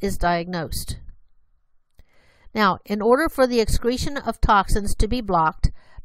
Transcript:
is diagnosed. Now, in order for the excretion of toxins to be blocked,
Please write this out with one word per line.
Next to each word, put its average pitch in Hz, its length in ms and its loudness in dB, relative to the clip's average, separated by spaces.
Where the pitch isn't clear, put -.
is 196 160 -2
diagnosed. 175 840 -4
Now, 202 320 2
in 208 160 -6
order 254 280 2
for 262 180 2
the 240 140 2
excretion 254 560 0
of 226 240 -6
toxins 202 540 2
to 220 120 2
be 208 140 -4
blocked, 170 500 2